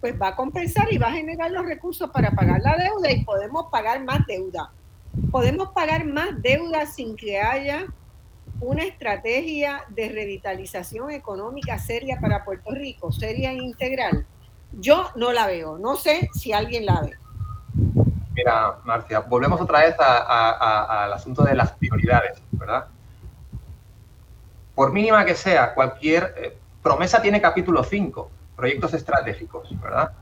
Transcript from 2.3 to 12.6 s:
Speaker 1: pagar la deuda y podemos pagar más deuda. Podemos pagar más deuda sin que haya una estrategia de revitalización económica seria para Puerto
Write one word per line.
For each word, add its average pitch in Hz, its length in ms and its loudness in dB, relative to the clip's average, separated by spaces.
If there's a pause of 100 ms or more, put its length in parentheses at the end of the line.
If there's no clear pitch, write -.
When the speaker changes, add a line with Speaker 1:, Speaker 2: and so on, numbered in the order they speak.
Speaker 1:
pagar - 320 2
la 311 140 4
deuda 359 340 0
y 247 140 0
podemos 220 460 -4
pagar 233 340 -2
más 269 220 0
deuda. 185 440 -8 (600)
Podemos 285 400 0
pagar 320 340 -2
más 311 360 -4
deuda 302 460 0
sin 226 300 -12
que 202 240 -6
haya 277 460 -4 (760)
una 277 240 -2
estrategia 285 1040 -4
de 220 200 -6
revitalización 202 1000 -8
económica 240 680 -8
seria 247 420 -6
para 202 240 0
Puerto 196 280 -8